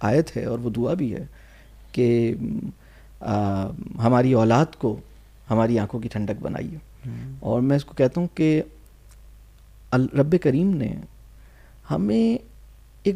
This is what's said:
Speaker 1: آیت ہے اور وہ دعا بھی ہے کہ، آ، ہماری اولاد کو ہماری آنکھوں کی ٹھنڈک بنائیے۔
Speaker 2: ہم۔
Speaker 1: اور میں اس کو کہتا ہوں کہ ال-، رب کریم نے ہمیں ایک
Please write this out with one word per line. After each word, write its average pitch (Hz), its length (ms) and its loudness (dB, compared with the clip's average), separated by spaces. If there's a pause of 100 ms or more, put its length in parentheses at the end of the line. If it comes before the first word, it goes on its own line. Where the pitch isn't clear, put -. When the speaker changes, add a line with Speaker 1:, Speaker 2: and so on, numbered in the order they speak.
Speaker 1:
آیت 139 360 0
ہے 117 80 -4
اور 117 140 -4
وہ 120 120 -4
دعا 120 240 -2
بھی 143 200 -2
ہے - 100 -8 (680)
کہ، 120 420 2 (840)
آ، 98 460 -2 (320)
ہماری 123 340 4
اولاد 117 340 4 (120)
کو 107 180 -2 (540)
ہماری 113 280 2
آنکھوں 107 220 -4
کی 107 80 -8
ٹھنڈک 104 340 -6
بنائیے۔ - 340 -6 (300)
Speaker 2:
ہم۔ 120 340 -10
Speaker 1:
اور 117 200 -2
میں 139 160 2
اس 143 80 -2
کو - 100 -20
کہتا 131 260 2
ہوں 175 140 -2
کہ 156 280 2 (1300)
ال-، 127 240 2
رب 143 280 4
کریم 165 340 2
نے 107 180 -4 (960)
ہمیں 226 600 0 (500)
ایک 196 140 2